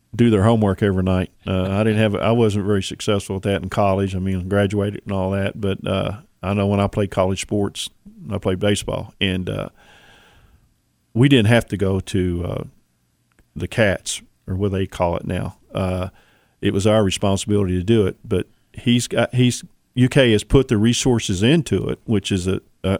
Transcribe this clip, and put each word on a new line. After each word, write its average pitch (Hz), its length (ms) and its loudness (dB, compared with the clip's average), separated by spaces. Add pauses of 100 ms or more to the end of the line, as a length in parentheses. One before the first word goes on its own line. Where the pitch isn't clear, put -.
(160)
do 117 140 4
their 101 140 4
homework 107 400 4
every 95 200 2
night. 92 280 0 (140)
Uh, 95 240 -2
I 101 140 0
didn't 107 160 2
have, 107 160 2
I 107 160 0
wasn't 107 340 2
very 101 180 0
successful - 540 -4
at 92 40 -6
that 98 220 -2
in 95 60 -8
college. 98 460 0
I 92 40 -4
mean, 92 280 -4
graduated 101 560 -2
and 101 100 -8
all 95 180 -2
that, 98 280 -4
but, 98 260 -4
uh, 98 360 -4 (220)
I 95 100 -4
know 101 140 0
when 101 120 0
I 101 80 2
played 101 240 -4
college 95 300 0
sports, - 480 -6 (420)
I 101 60 -4
played 95 220 -2
baseball, 98 600 -4
and, 92 300 -2
uh, 101 200 -8 (1400)
we 123 160 4
didn't 120 180 6
have 117 200 4
to 101 100 -4
go 95 220 0
to, 90 460 -2
uh, - 180 -6 (920)
the - 120 -6
Cats, - 540 -2 (260)
or 92 80 -4
what 98 160 -2
they 95 140 -2
call 87 320 -2
it - 80 -10
now. 90 320 -6 (160)
Uh, 92 360 -2 (520)
it 101 120 0
was 98 120 0
our 107 180 4
responsibility 98 760 0
to 90 60 -2
do 107 220 4
it, - 180 -4
but 101 240 -4 (260)
he's 120 340 0
got, 113 260 -2
he's, 123 300 0 (320)
U 123 140 4
K 127 220 4
has 104 120 2
put 135 240 2
the 113 100 2
resources 110 640 0
into 139 480 2
it, - 160 -6
which 101 260 -2
is 92 160 -2
a, 95 140 -2 (220)
a, 95 160 0